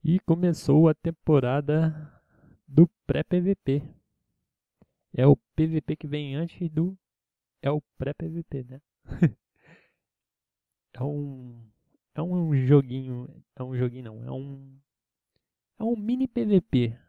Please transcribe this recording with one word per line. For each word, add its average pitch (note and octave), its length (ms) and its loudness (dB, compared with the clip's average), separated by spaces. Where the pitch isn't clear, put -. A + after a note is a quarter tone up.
E E3 160 2
começou E3 680 2
a D#3 60 2
temporada D3 960 0
do D3+ 220 6
pré-P E3+ 340 -2
V F#3+ 140 0
P. C#3 280 -2
É B2 80 2
o D3 120 8
P - 320 -2
V D#3+ 120 -2
P D#3 160 -6
que D3 120 -12
vem C#3+ 260 -8
antes E3 360 -6
do... E3+ 280 -2
é C#3 80 -2
o D3+ 100 -2
pré-P D3 320 -8
V E3 140 -8
P, C3 220 -10
né? B2+ 180 -20
<laughs> - 340 0
É A#2+ 60 -10
um... C3 680 -12
é D3+ 80 -6
um E3+ 320 -2
joguinho... C3 920 0
é B2+ 80 -8
um B2+ 120 -8
joguinho B2 280 -4
não, A2 200 -16
é C3 60 -14
um... C3+ 500 -14
é - 60 -10
um A3+ 140 -2
mini B3 320 -4
P A#3 160 -4
V G3+ 160 6
P. A#2+ 380 0